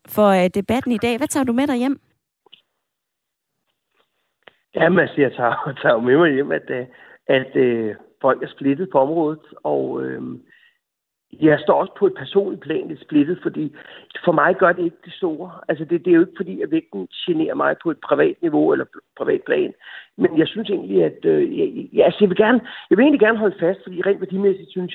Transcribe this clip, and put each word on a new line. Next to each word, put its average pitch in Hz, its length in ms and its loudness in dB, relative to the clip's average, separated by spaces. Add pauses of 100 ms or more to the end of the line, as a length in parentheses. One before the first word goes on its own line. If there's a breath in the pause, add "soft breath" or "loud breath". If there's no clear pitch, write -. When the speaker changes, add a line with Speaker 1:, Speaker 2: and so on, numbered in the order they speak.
Speaker 1:
for, 214 200 2
øh, 185 260 4
debatten 226 380 -2
i 226 60 0
dag. 233 200 -2
Hvad 294 100 -2
tager 277 160 -2
du 247 100 0
med 269 140 0
dig 269 80 -2
hjem? 262 240 -2 (2750)
Speaker 2:
Jamen, 175 240 2
altså, 147 220 0
jeg 127 160 4
tager, 120 180 0 (120)
<laughs> 135 140 -10
tager 131 120 2
jo 113 60 0
med 123 180 4
mig 165 160 4
hjem, 143 180 -2
at, - 180 -6
øh, 127 160 -6 (420 loud breath)
at, 131 280 0
øh, 117 400 0 (260)
folk 156 220 0
er 151 40 -10
splittet 139 440 -4
på 143 80 2
området, 151 460 -2 (180)
og, 131 400 -4
øh, - 180 -8 (1300 soft breath)
jeg 147 140 4
står - 200 2
også - 160 -10
på 202 100 2
et - 140 -6
personligt 196 420 -2
plan 151 220 -6
lidt 160 200 -14
splittet, 156 380 2
fordi 151 200 -6 (600 loud breath)
for 175 160 2
mig 165 100 4 (100)
gør 175 120 6
det 180 140 -4
ikke - 200 -10
det 170 140 -20
store. 175 280 -6 (200)
Altså, 156 200 -4
det, 175 140 0
det 180 80 2
er 170 80 8
jo 185 60 4
ikke - 160 -20
fordi, 185 220 -8
at 151 120 -6
vægten 190 260 -6 (240)
generer 156 380 -2
mig 143 80 2 (120)
på - 80 -4
et - 180 -10
privat 151 360 2
niveau 151 280 2
eller 135 140 -2 (320)
privat - 300 -2
plan. 151 220 0 (500 loud breath)
Men 180 100 4 (100)
jeg 147 60 2
synes 208 220 -8
egentlig, 185 300 0 (100)
at, - 100 -12 (140)
øh, 73 80 2 (180)
jeg, - 80 0 (280)
jeg, - 120 6
altså, 170 160 -2
jeg 190 80 4
vil 208 140 2
gerne, 233 160 2 (280 loud breath)
jeg 175 60 6
vil 226 80 4
egentlig 277 220 4
gerne 220 180 2
holde 196 220 -2
fast, 190 200 0
fordi 185 120 -12 (100)
rent 190 140 0
værdimæssigt 190 540 -2
synes 180 200 -6